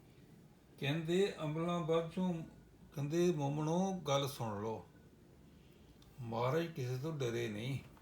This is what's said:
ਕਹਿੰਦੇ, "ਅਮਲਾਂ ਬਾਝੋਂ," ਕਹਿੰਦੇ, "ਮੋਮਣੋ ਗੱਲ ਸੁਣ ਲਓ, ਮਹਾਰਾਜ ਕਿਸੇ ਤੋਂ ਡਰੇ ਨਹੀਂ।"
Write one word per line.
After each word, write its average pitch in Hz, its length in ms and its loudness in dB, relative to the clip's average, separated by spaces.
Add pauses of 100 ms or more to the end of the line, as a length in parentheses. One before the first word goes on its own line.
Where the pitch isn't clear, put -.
(800)
ਕਹਿੰਦੇ, 165 540 2 (100)
"ਅਮਲਾਂ 165 360 0
ਬਾਝੋਂ," 165 540 2 (640)
ਕਹਿੰਦੇ, 165 360 2
"ਮੋਮਣੋ 156 760 0
ਗੱਲ 139 200 2
ਸੁਣ 110 340 -4
ਲਓ, 110 240 -4 (1400)
ਮਹਾਰਾਜ 123 460 2
ਕਿਸੇ 127 300 -4
ਤੋਂ 156 140 -4
ਡਰੇ 120 360 -2
ਨਹੀਂ।" 113 300 -4 (240)